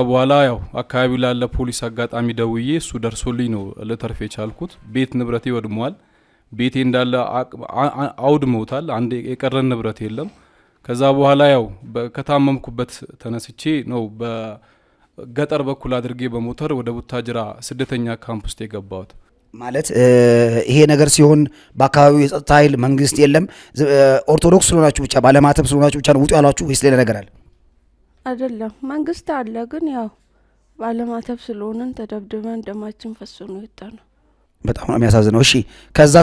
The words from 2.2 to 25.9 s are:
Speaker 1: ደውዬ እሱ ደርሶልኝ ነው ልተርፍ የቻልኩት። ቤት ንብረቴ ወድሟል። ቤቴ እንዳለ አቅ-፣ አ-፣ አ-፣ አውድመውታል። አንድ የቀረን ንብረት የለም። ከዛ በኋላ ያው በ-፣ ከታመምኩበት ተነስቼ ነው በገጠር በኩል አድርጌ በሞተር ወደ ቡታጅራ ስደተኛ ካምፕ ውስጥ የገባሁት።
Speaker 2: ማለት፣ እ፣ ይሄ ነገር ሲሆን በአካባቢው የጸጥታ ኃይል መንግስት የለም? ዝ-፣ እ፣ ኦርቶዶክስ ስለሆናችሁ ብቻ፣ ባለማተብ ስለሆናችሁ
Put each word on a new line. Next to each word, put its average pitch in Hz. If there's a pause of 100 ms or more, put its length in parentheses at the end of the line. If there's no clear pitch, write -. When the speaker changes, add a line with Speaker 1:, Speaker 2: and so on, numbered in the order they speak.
Speaker 1:
ደውዬ 117
እሱ 165 (100)
ደርሶልኝ 120
ነው 104 (200)
ልተርፍ 110
የቻልኩት። 107 (160)
ቤት 127
ንብረቴ 120
ወድሟል። 117 (580)
ቤቴ 123
እንዳለ 127 (180)
አቅ-፣ 123 (240)
አ-፣ 139
አ-፣ 139
አውድመውታል። 131
አንድ 120 (100)
የቀረን 131
ንብረት 113
የለም። 113 (560)
ከዛ 120 (120)
በኋላ 139
ያው 131 (220)
በ-፣ 117
ከታመምኩበት 135 (260)
ተነስቼ - (240)
ነው 123 (140)
በገጠር 117
በኩል 135
አድርጌ 123
በሞተር 120
ወደ 120
ቡታጅራ 117 (220)
ስደተኛ 120
ካምፕ 110
ውስጥ -
የገባሁት። 98 (420)
Speaker 2:
ማለት፣ 123
እ፣ 123 (560)
ይሄ 135
ነገር 147
ሲሆን 151 (340)
በአካባቢው 143
የጸጥታ 143
ኃይል 147
መንግስት 135
የለም? 147 (300)
ዝ-፣ 139
እ፣ 139 (280)
ኦርቶዶክስ 170
ስለሆናችሁ 156
ብቻ፣ -
ባለማተብ 143
ስለሆናችሁ 143